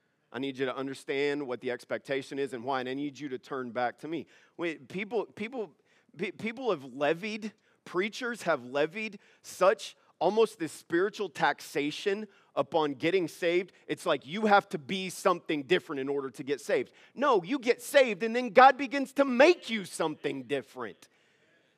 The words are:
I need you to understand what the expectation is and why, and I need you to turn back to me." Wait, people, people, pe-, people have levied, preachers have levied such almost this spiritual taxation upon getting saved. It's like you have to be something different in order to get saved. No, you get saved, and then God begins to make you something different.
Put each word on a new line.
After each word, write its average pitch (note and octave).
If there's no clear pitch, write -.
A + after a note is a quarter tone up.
I A#2
need C3+
you C3+
to B2
understand C#3
what A#2+
the B2+
expectation C3
is C3+
and A#2
why, C3
and B2+
I C3
need C#3
you C#3+
to B2+
turn B2+
back A#2+
to -
me." D#3
Wait, D3+
people, G3
people, G#3+
pe-, F3
people A3+
have D#3
levied, F#3
preachers G#3+
have D3+
levied D#3+
such -
almost G#3
this D#3
spiritual F#3+
taxation D#3+
upon D3
getting E3
saved. F3
It's -
like D3+
you G3
have G3+
to -
be F3+
something E3+
different D#3
in C3+
order C#3
to D3
get C3
saved. D3
No, A#3
you A#3+
get A3+
saved, A#3+
and A3+
then B3
God B3+
begins C#4
to C#4
make C#4
you A3
something D3
different. B2